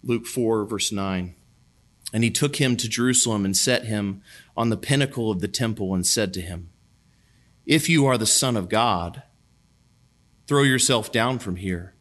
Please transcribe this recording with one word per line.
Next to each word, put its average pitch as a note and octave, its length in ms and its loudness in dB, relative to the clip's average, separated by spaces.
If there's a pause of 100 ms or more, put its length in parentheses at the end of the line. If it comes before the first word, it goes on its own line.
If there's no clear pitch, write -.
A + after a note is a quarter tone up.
Luke A#2 220 -2
four, A2+ 400 0
verse G#2 260 -4
nine. F#2+ 440 -4 (760)
"And A2 100 0
he A#2 100 4
took C#3+ 260 0
him B2+ 180 2
to A2 140 -4
Jerusalem A#2 560 2
and F#2+ 100 0
set B2 300 0
him G2+ 360 -4 (360)
on A#2 120 2
the A2 60 2
pinnacle C3 560 0
of F#2+ 80 0
the G2+ 80 -4
temple G#2 460 -4
and F2+ 120 0
said G2 280 0
to F#2 80 -8
him, F2 280 -10 (960)
'If D3+ 220 2
you D#3 200 4
are B2+ 100 4
the A2 80 0
Son A#2+ 320 2
of F2+ 100 -4
God, G#2 540 0 (1300)
throw C#3+ 160 4
yourself B2+ 500 2
down A#2+ 260 2
from F#2 160 -6
here. F2+ 460 -6